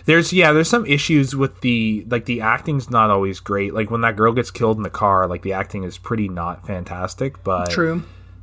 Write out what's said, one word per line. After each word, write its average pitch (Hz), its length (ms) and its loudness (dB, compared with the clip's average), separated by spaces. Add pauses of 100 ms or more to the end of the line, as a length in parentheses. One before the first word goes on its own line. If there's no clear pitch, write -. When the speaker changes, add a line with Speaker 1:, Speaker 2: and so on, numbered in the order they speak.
Speaker 1:
There's, 160 260 4
yeah, 170 220 6
there's 160 160 4
some 233 160 2
issues 143 500 2
with 135 240 -2
the, 110 480 0
like, 120 180 -2
the 120 140 -4
acting's 123 500 -2
not 113 200 4
always 98 320 0
great. 101 320 -2
Like, 107 180 -2
when 113 100 -2
that 113 140 0
girl 110 160 4
gets 117 200 -2
killed 110 260 0
in 110 60 -6
the 95 80 -6
car, 98 360 2
like, 90 140 -6
the 95 120 -4
acting 95 300 -6
is 87 140 -10
pretty 107 320 -4
not 85 360 -8
fantastic, 92 800 -8
but 90 280 -2
Speaker 2:
True. 170 320 -2 (400)